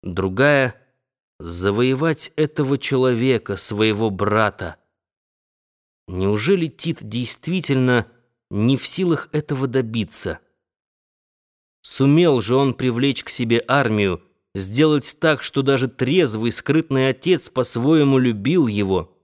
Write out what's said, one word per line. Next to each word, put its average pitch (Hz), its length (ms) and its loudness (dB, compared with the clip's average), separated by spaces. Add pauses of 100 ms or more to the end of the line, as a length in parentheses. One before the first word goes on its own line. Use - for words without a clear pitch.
Другая — 98 760 0 (600)
завоевать 117 960 -2
этого 147 420 -2
человека, 127 800 0
своего 107 540 0
брата. 101 680 -2 (1300)
Неужели 107 600 0
Тит - 340 -6
действительно 127 1040 -2 (420)
не 113 280 0
в - 100 -8
силах 175 440 -2
этого 135 360 -4
добиться? 113 720 -4 (1400)
Сумел 139 580 4
же 107 140 -2
он 135 180 2
привлечь 127 500 -2
к - 60 -12
себе 117 380 0
армию, 107 560 0 (300)
сделать 123 680 0
так, 156 220 0
что - 200 -4
даже 135 260 2
трезвый, 120 640 0
скрытный 135 580 0
отец 170 400 0
по-своему 135 680 2
любил 127 500 2
его 95 560 -2